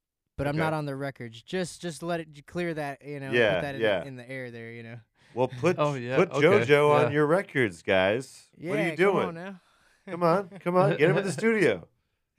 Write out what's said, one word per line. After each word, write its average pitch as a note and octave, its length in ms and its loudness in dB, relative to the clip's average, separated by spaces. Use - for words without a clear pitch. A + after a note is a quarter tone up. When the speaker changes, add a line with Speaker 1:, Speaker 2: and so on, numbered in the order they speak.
Speaker 1:
But C#3 100 -4
I'm C#3+ 100 -4
Speaker 2:
Okay. - 20 -2
Speaker 1:
not D#3+ 140 0
on D#3 120 -4
the C#3 100 -8
records. B2+ 460 -12
Just, - 400 -8
just E3+ 220 -10
let E3+ 160 -4
it, D#3+ 140 -14
j-, C#3+ 100 -20
clear E3+ 320 -6
that, C#3+ 280 -8
you C#3+ 160 -12
know, C3+ 140 -8
Speaker 2:
Yeah, A#2 160 4
Speaker 1:
put F#2 120 0
that C3+ 140 -6
in, B2 60 -6
Speaker 2:
yeah. G2+ 220 0
Speaker 1:
in C3 140 -14
the A#2+ 120 -18
air B2+ 220 -12
there, A#2 200 -16
you A#2 120 -16
know. A#2 160 -16
Speaker 2:
Well, B2 160 0
put, D3 300 -2
Speaker 3:
Oh, D3 160 2
yeah, B2 200 -4
Speaker 2:
put F3+ 160 2
Speaker 3:
okay, C#3 380 4
Speaker 2:
JoJo D3 220 6
on D3 180 4
Speaker 3:
yeah. - 20 -6
Speaker 2:
your D3 140 2
records, C#3+ 560 0
guys. G2+ 680 0
What F3+ 140 -2
are - 20 0
Speaker 1:
Yeah, - 20 0
Speaker 2:
you E3+ 120 -2
doing? F#3 200 2
Speaker 1:
come D3 140 0
on E3+ 60 -10
now. F3+ 260 -14
Speaker 2:
Come F3 140 -6
on, F#3 360 2
come F3 180 -2
on, F#3 180 4
get D#3 140 4
him F#3 80 2
in G3+ 80 -2
the F#3+ 60 -4
Speaker 3:
<laughs> - 20 -4
Speaker 2:
studio. F3 540 2